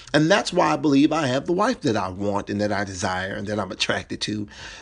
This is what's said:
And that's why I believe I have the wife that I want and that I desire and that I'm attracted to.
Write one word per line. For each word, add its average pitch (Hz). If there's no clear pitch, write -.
And 156
that's 202
why 170
I 151
believe 143
I 156
have 131
the 175
wife 208
that 113
I 95
want 98
and 104
that 104
I 101
desire 95
and 104
that 104
I'm 95
attracted -
to. 107